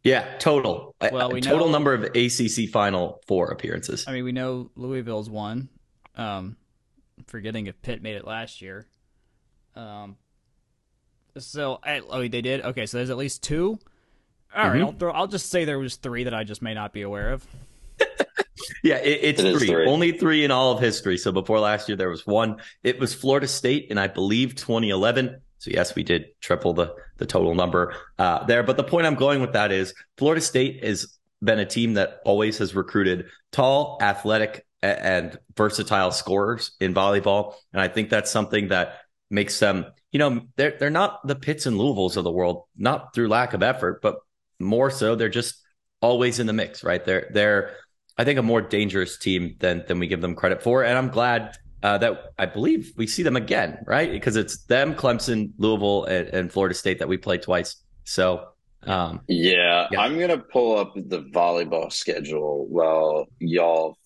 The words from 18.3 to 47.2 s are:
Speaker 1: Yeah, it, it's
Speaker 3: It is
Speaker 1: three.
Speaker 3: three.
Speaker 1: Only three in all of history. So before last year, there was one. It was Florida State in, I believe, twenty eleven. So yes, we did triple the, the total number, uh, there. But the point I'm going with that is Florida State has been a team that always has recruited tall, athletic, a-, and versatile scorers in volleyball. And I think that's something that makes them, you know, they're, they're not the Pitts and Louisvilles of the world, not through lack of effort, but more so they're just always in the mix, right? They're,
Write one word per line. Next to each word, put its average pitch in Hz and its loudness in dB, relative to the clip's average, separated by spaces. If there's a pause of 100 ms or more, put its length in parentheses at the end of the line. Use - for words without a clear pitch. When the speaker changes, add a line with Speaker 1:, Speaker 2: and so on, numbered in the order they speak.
Speaker 1:
Yeah, 151 4
it, 139 0
it's 147 2
Speaker 3:
It - 4
is 170 4
Speaker 1:
three. 120 2
Speaker 3:
three. 80 4
Speaker 1:
Only 170 4
three 156 4
in 143 2
all 127 4
of 110 0
history. 98 0
So - -2
before 107 2
last 104 0
year, 101 -4
there 92 -2
was 85 -8
one. 110 2 (260)
It 123 0
was 131 -2
Florida 135 2
State 131 0
in, 104 0
I 98 2
believe, 110 0
twenty 113 -2
eleven. 117 0 (180)
So - -14
yes, - 0
we 85 -2
did 87 0 (140)
triple 87 0
the, 82 0 (240)
the - -4
total 87 2
number, 87 0 (240)
uh, 90 0
there. 117 4
But - 0
the - 0
point 170 2
I'm 147 2
going 139 2
with 120 -2
that 104 2
is 95 -2 (240)
Florida 156 2
State 131 0
has - -4 (240)
been 110 4
a 98 0
team 117 0
that - 0
always 107 2
has 92 -2
recruited 92 0 (260)
tall, 139 2
athletic, 107 0 (160)
a-, 95 0 (180)
and 87 0 (180)
versatile 101 2
scorers 101 -2
in 92 0
volleyball. 101 2 (200)
And 95 0
I 92 0
think 107 -2
that's 107 0
something 107 0
that 90 0 (300)
makes 101 -2
them, 95 2 (260)
you 143 0
know, 131 2 (140)
they're, 143 0
they're 147 0
not 180 -2
the 135 -2
Pitts 143 -4
and 117 0
Louisvilles 101 2
of 90 -2
the 85 0
world, 87 0 (120)
not 120 -2
through 117 0
lack 120 2
of 95 0
effort, 104 0
but - 0 (380)
more 117 2
so 117 0
they're 113 0
just 113 -4 (400)
always 120 2
in 113 0
the 107 0
mix, - -4
right? 87 0
They're, 92 0